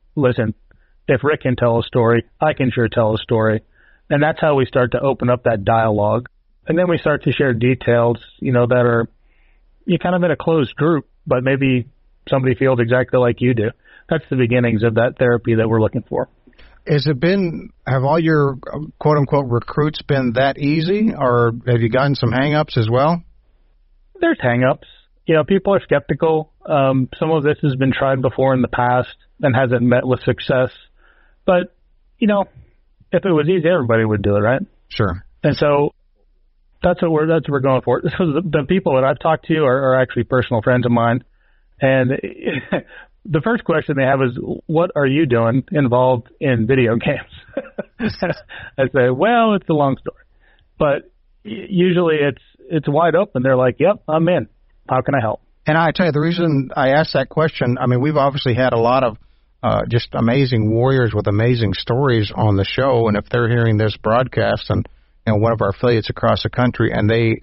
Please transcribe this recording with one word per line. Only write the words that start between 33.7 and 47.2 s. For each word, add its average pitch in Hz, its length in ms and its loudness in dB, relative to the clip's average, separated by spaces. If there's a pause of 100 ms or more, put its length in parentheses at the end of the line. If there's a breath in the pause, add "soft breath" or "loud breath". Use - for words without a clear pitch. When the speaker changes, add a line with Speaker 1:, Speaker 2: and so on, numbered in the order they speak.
Speaker 1:
would 107 180 0
do 101 140 2
it, 104 40 2
right? 123 220 0 (260)
Speaker 2:
Sure. 95 360 -4 (180)
Speaker 1:
And 143 140 0
so 147 380 2 (880)
that's 175 200 0
what 170 80 0
we're, 156 160 2
that's 165 220 0
what 143 60 -2
we're 139 60 -2
going 131 220 0
for. 123 200 0
So 175 300 -2
the, 151 120 -2
the 151 240 -2
people 180 260 0
that 131 100 2
I've 135 140 0
talked 160 280 -2
to 156 180 0
are, 131 300 2
are 131 60 4
actually 123 240 -2
personal 123 380 -2
friends 123 240 0
of 120 60 2
mine. 120 320 0 (560)
And 131 300 2
<laughs> - 1120 -8
the 156 180 -2
first 220 220 -2
question 156 320 -2
they 135 80 0
have 135 180 2
is, 123 160 -2 (280)
"What 170 300 0
are 143 100 2
you 143 200 2
doing 117 460 2
involved 127 560 2 (120)
in 120 260 0
video 120 300 2
games?" - 640 -6 (380)